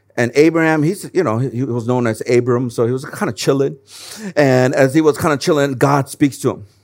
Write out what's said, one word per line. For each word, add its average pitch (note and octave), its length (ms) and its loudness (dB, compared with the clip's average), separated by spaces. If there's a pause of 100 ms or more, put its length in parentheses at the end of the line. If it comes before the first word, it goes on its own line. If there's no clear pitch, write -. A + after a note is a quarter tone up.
(160)
And A#2+ 200 0
Abraham, D#3+ 480 4
he's, E3+ 320 -4
you F3+ 80 2
know, A2+ 160 0
he, C3 100 -2
he A#2+ 140 -4
was A#2 240 -4
known B2 180 0
as A2 240 -2
Abram, B2 400 2
so A#2+ 160 -2
he A#2 60 -2
was C3 120 -6
kinda D3+ 300 -6
chilling. C#3 440 -2 (580)
And C3 400 4
as C3+ 180 2
he D#3+ 80 4
was D3+ 160 2
kinda D#3 200 0
chilling, C#3+ 360 0
God C#3 360 0
speaks C#3+ 300 -2
to B2+ 120 -2
him. F2+ 140 -10 (180)